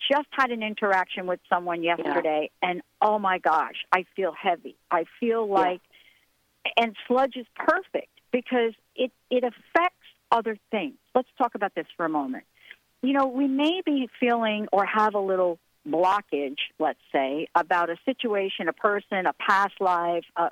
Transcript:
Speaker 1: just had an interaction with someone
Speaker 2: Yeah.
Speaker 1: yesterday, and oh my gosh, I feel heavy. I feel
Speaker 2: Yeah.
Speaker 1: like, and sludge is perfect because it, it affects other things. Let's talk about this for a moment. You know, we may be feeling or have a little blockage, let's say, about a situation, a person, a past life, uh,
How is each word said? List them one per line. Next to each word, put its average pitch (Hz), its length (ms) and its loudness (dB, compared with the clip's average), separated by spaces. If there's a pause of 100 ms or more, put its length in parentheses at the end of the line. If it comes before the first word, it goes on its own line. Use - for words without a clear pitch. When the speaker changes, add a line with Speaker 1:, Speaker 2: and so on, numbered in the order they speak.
(120)
Speaker 1:
just 285 200 0
had 262 200 0
an 226 120 -4
interaction 196 640 -2
with 180 120 -2 (100)
someone 175 340 -2
Speaker 2:
Yeah. 170 140 2
Speaker 1:
yesterday, 156 540 -2 (100)
and 180 200 -2 (200)
oh 214 180 4
my 190 200 0
gosh, 151 520 0
I 185 140 2 (100)
feel 180 180 -2
heavy. 170 420 -4 (160)
I 170 140 0 (140)
feel 226 280 0
Speaker 2:
Yeah. 196 60 -2
Speaker 1:
like, 185 280 2 (960)
and 226 180 0 (120)
sludge 254 300 0
is 240 80 -12 (100)
perfect - 540 -2 (220)
because 240 420 0 (220)
it, 247 160 -2 (180)
it 247 140 2
affects - 600 -2 (260)
other 226 260 0 (140)
things. 180 240 -4 (200)
Let's 254 220 2
talk 240 180 0
about 202 200 -4
this 160 200 -6
for 170 100 -2
a 160 40 0
moment. 139 340 -4 (580)
You 269 120 0
know, 269 140 2
we 269 200 0
may 302 340 0
be 277 280 0 (100)
feeling 226 520 0
or 196 140 4
have 214 300 2
a 202 40 2
little 185 380 2 (300)
blockage, 156 720 0 (180)
let's 147 220 -2 (120)
say, 143 440 -2
about 175 340 2
a 170 160 -6
situation, 202 600 -2
a - 60 -2
person, 202 520 -2
a 147 80 2
past 196 460 0
life, 175 460 0 (100)
uh, 170 160 0